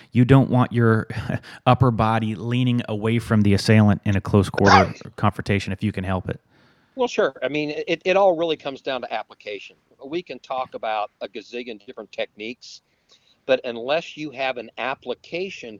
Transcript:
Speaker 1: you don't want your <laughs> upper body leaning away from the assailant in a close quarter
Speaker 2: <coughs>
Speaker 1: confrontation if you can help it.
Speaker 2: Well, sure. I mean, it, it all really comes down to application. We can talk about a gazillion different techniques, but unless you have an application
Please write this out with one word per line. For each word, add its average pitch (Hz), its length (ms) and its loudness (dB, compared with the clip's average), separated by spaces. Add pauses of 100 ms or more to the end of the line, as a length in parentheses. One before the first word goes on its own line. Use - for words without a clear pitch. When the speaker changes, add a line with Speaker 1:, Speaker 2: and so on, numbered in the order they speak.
(140)
Speaker 1:
you 123 100 4
don't 135 260 6
want 123 220 2
your 113 360 2 (300)
<laughs> - 280 -18
upper 127 260 6
body 110 440 0
leaning 120 520 -2
away 113 320 -2
from 113 220 2
the 101 120 4
assailant 104 520 6
in 101 100 0
a 95 60 0
close 101 280 4
quarter - 440 4 (120)
Speaker 2:
<coughs> - 120 -20
Speaker 1:
confrontation 101 560 -2
if - 100 -6
you 104 80 0
can 95 140 -8
help 92 240 -4
it. - 100 -8 (560)
Speaker 2:
Well, 254 140 -2
sure. 175 240 0 (100)
I 127 60 -2
mean, 151 220 -4 (160)
it, 170 180 -2
it 185 100 2
all 190 220 4
really 160 180 -2
comes 135 240 -10
down 131 220 -6
to 117 100 -10
application. 104 640 -12 (300)
We 160 160 -8
can 135 180 -16
talk 131 360 -8
about 110 340 -6 (120)
a 117 60 -8
gazillion 117 560 -14
different 110 280 -18
techniques, 110 680 -12 (680)
but 131 180 2
unless 123 500 -6
you 151 140 -10
have 131 280 -6
an 113 200 -12
application 123 1040 -10